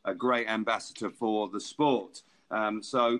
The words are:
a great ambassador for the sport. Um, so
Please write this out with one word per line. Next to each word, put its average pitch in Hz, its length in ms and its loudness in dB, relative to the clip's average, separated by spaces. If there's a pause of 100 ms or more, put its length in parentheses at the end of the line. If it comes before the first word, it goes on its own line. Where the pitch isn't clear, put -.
a 98 100 -2
great 117 320 0
ambassador 110 640 -2
for 107 400 0
the 98 120 -6
sport. 127 600 0 (280)
Um, 107 320 0
so 120 400 2